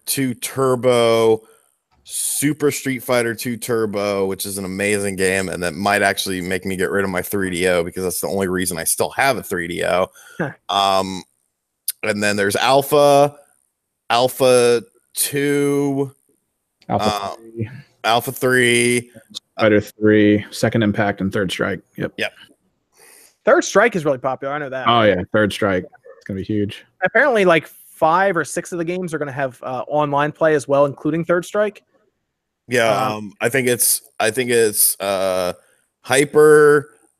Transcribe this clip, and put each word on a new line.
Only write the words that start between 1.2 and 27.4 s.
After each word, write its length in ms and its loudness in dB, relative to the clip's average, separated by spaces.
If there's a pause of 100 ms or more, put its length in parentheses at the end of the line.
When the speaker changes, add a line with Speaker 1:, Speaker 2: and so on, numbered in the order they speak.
Speaker 1:
Super 680 -2
Street 280 -6
Fighter 320 0
two 240 -8
Turbo, 680 -2
which 180 -6
is 140 -8
an 60 -8
amazing 500 -2
game, 340 0
and 140 -6
that 100 -4
might 300 0
actually 380 -2
make 260 -6
me 80 -4
get 160 -2
rid 140 0
of 60 -4
my 120 -2
three 260 -4
D 200 -2
O 160 2
because 180 -8
that's 180 -6
the 60 -4
only 220 -2
reason 280 -2
I 60 -6
still 280 -2
have 260 0
a 60 -8
three 260 -6
D 160 -6
O. 240 0 (280)
Speaker 2:
Huh. 140 -6 (180)
Speaker 1:
Um, 540 0 (800)
and 180 -4
then 140 0
there's 220 0
Alpha, 840 4 (720)
Alpha 720 2 (320)
two, 1000 -2 (760)
Speaker 3:
Alpha 160 -2
Speaker 1:
uh, 320 -4
Speaker 3:
three. 340 -12 (320)
Speaker 1:
Alpha 300 0
three. 800 2 (480)
Speaker 3:
Fighter 200 4
three, 720 4
Second 320 0
Impact, 380 0
and 120 -4
Third 200 -2
Strike. 300 -4 (140)
Yep. 200 -8
Speaker 1:
Yep. 160 -6 (1120)
Speaker 2:
Third 180 4
Strike 320 2
is 100 -4
really 140 0
popular. 340 -6
I 60 -6
know 120 -8
that. 180 -4
Speaker 3:
Oh, 140 4
yeah. 200 4 (100)
Third 200 2
Strike. 320 0 (320)
It's 80 -20
gonna 140 -8
be 60 -8
huge. 400 -4 (200)
Speaker 2:
Apparently, 400 2